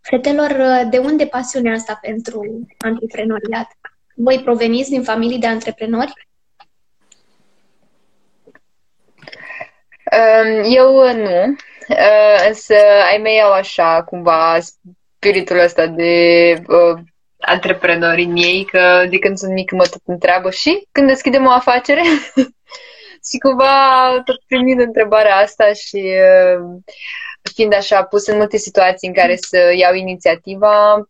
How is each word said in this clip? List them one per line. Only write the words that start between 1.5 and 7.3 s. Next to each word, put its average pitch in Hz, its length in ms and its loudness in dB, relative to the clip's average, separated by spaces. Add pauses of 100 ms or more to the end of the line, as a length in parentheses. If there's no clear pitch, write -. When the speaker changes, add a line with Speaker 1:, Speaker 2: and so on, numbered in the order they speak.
Speaker 1:
asta 226 280 -12
pentru 226 640 -12 (120)
antreprenoriat? 226 880 -8 (460)
Voi 262 300 0
proveniți 240 460 -2
din 262 120 -4
familii 226 360 -4
de 226 80 -4
antreprenori? 226 640 -6 (4000)